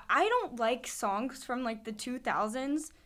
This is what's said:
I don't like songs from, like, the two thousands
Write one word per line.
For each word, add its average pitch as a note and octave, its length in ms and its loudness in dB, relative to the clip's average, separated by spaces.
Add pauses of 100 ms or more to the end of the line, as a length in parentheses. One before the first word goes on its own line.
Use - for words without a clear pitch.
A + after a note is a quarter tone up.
I D#4 220 6
don't A4 280 0
like A#3+ 280 2
songs A3+ 580 -2
from, B3+ 180 -2
like, A3+ 220 -4
the A3+ 80 -6
two B3 260 -6
thousands B3 720 0 (160)